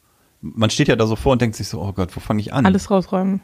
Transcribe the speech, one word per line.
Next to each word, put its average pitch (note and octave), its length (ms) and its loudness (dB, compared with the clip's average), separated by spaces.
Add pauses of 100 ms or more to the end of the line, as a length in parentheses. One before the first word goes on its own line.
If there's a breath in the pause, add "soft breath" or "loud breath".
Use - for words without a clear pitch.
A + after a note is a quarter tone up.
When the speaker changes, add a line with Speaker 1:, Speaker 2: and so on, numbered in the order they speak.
(400)
Speaker 1:
man G#2+ 300 0
steht C#3 160 2
ja C3+ 80 6
da A2+ 140 2
so A2 80 0
vor C#3 160 2
und B2+ 100 4
denkt A2+ 140 0
sich F#2+ 100 -8
so, - 160 -8
oh G2+ 100 -4
Gott, F2+ 220 -4
wo - 60 -10
fange G#2+ 200 -2
ich - 120 -8
an? C#3 120 2
Speaker 2:
Alles F#3+ 280 0
rausräumen. F#3+ 520 0